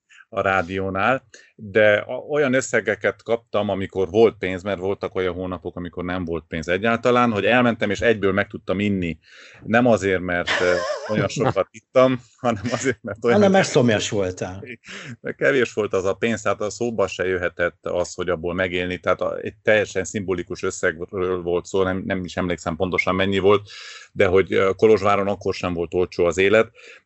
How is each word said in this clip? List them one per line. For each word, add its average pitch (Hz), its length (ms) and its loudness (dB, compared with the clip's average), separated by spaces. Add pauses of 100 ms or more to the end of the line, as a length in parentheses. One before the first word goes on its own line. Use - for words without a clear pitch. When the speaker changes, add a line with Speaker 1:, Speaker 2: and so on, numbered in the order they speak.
(300)
Speaker 1:
a 104 120 -4
rádiónál, 95 840 0 (320)
de 107 400 4
a-, 127 340 -4
olyan 147 240 0
összegeket 107 720 -2
kaptam, 107 460 -2
amikor 95 400 -2
volt 107 280 2
pénz, 90 260 -6
mert 98 160 -4
voltak 95 360 -6
olyan 92 180 -2
hónapok, 90 420 -8
amikor 87 280 -10
nem 90 220 -6
volt 82 220 -6
pénz 82 200 -8
egyáltalán, 117 640 2
hogy 101 140 0
elmentem, 113 440 2
és 98 120 -4
egyből 104 300 2
meg 98 160 0
tudtam 92 320 -6
inni. 95 380 -2 (460)
Nem 117 220 4
azért, 95 360 2
mert, 87 280 -2 (120)
ö, 90 120 4 (400)
olyan 104 220 0
Speaker 2:
<laughs> - 20 -8
Speaker 1:
sokat 113 340 0
ittam, 127 500 2 (160)
hanem 113 340 -2
azért, 127 300 -2
mert 107 220 -12
olyan 117 120 4
Speaker 2:
Hanem 202 160 6
mert 190 160 4
szomjas 117 420 2
voltál. 92 540 -6 (580)
Speaker 1:
De 127 100 -8
kevés 139 420 0
volt 104 200 -4
az 95 120 0
a 95 80 0
pénz, 113 280 -2
tehát 98 200 -2
a 104 80 -4
szóba 107 380 -2
se 92 180 -4
jöhetett 87 600 -2
az, 87 280 -4
hogy 90 160 -6
abból 85 240 -2
megélni, 90 460 -2
tehát 92 220 -2
a, 87 160 -4
egy 107 260 -10
teljesen 101 400 2
szimbolikus 90 600 -6
összegről 90 800 -4
volt 87 240 -2
szó, 95 180 0
nem, 92 220 -2
nem 92 200 -4
is 85 120 -10
emlékszem 90 380 -4
pontosan 92 400 -2
mennyi 95 240 0
volt, 101 300 4 (440)
de 101 120 4
hogy, 92 280 4
ö, 98 220 4
Kolozsváron 101 520 4
akkor 98 260 -4
sem 90 200 -4
volt 85 200 -6
olcsó 90 320 0
az 85 120 0
élet, 104 340 4 (340)